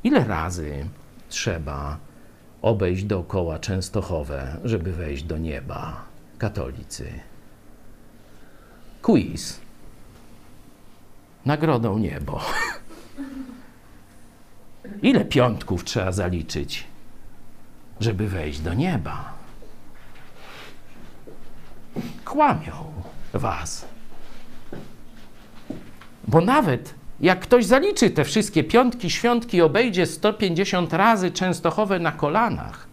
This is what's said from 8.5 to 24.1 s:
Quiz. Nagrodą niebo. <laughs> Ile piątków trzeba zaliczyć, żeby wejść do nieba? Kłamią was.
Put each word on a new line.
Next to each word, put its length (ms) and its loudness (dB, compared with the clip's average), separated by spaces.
Quiz. 580 2
Nagrodą 520 4
niebo. 420 -2
<laughs> 40 -6
Ile 220 8
piątków 600 4
trzeba 280 0
zaliczyć, 720 -2
żeby 280 0
wejść 320 -4
do 140 -2
nieba? 580 -2
Kłamią 680 2
was. 560 -4